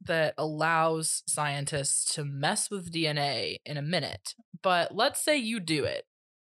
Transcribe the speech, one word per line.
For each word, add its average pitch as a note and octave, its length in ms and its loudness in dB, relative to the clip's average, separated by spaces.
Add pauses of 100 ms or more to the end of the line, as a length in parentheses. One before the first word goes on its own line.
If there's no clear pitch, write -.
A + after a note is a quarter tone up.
that D#3+ 360 2
allows D#3+ 920 2
scientists C#3+ 880 0
to D3+ 100 -4
mess C#3+ 440 0
with F3+ 220 -6
D D#3+ 160 0
N D3 100 0
A A2+ 480 -2
in D3 120 -6
a C#3+ 40 -4
minute. D3 540 -4 (260)
But F3 320 2
let's B3 300 0
say D4+ 140 4
you A3+ 220 -2
do D#3+ 260 0
it. B1+ 180 -4 (560)